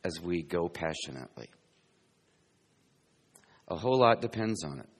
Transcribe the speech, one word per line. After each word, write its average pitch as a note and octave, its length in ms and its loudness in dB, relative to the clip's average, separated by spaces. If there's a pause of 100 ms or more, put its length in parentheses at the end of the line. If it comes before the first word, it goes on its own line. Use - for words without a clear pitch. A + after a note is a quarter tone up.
as E2+ 160 -4
we E2+ 220 -2
go E2+ 260 0
passionately. C2 800 -8 (2250)
A F2+ 80 -4
whole B2+ 240 2
lot A#2 220 8
depends A2 420 -2
on C#2+ 160 -6
it. - 80 -16 (120)